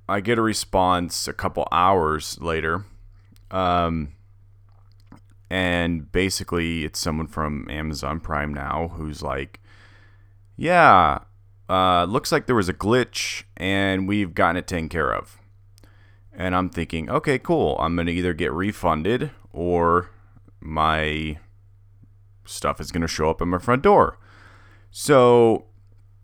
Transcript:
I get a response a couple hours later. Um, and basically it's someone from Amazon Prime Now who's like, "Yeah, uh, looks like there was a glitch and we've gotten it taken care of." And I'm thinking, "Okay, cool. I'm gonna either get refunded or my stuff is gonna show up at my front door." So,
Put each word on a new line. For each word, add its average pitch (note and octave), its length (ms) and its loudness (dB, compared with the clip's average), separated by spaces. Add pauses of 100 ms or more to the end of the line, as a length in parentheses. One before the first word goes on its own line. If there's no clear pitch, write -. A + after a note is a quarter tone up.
I G2+ 120 -2
get A2+ 160 0
a A2+ 60 2
response F#2 840 0
a - 40 -6
couple - 400 -4
hours E2 680 2
later. D#2+ 440 -4 (640)
Um, F2 640 -2 (1300)
and F2 600 -2
basically E2+ 720 -2
it's D2+ 160 -8
someone D#2 280 -4
from D2+ 420 -6
Amazon D#2 520 -6
Prime D2 340 -6
Now C#2+ 420 -6
who's D#2 240 -10
like, C#2 400 -8 (960)
"Yeah, A#2+ 640 6 (500)
uh, F#2 360 2
looks G#2 280 -4
like D3+ 140 0
there B2+ 100 2
was F2+ 140 0
a F2+ 40 -2
glitch - 680 -2 (140)
and F#2+ 500 -2
we've G2+ 260 -2
gotten F2 220 2
it F2 100 -6
taken D#2+ 220 -4
care D2 240 -2
of." - 240 -8 (960)
And F#2 240 -4
I'm F#2 140 0
thinking, E2 400 -6
"Okay, C#3 280 -2
cool. B2 420 0
I'm E2 140 -2
gonna F2 180 -2
either F2 200 0
get D#2+ 180 -4
refunded F#2 800 -2 (220)
or F2 580 0 (480)
my D#2 800 -2 (1080)
stuff - 340 -6
is C#2+ 100 -12
gonna E2 160 -2
show D#2 220 -2
up D#2+ 140 -2
at E2+ 40 -2
my F2+ 120 0
front B2 240 0
door." G3 360 4 (720)
So, A#2+ 760 6 (580)